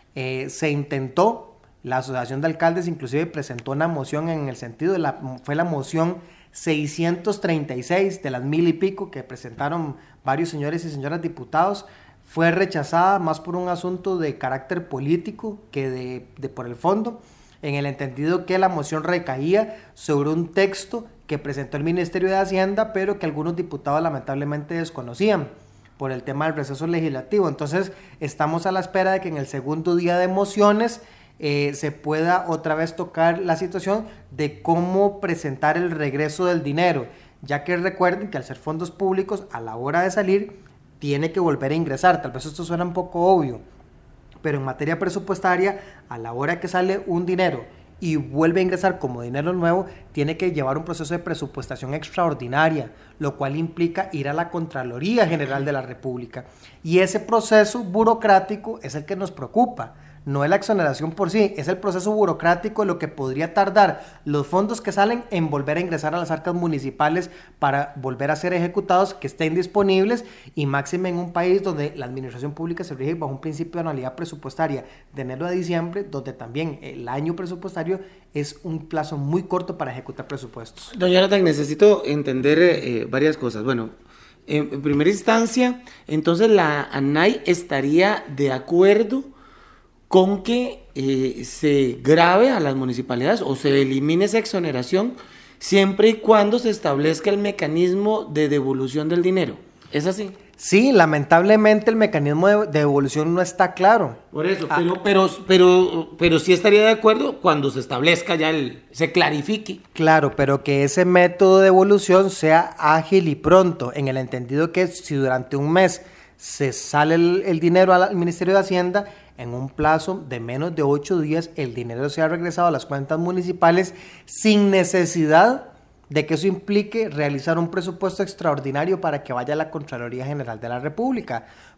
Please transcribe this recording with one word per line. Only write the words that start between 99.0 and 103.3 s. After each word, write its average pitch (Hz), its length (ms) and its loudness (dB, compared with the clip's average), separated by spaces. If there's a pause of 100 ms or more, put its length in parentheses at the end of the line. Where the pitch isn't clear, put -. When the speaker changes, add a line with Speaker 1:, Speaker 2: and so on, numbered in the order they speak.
Speaker 2:
del 175 120 2
dinero. 180 340 2 (360)
¿Es 151 140 -2
así? 190 260 -2 (260)
Speaker 1:
Sí, 247 360 4
lamentablemente 202 960 6
el 226 80 2
mecanismo 165 500 2
de, 208 200 4
de 151 120 0
devolución 147 540 2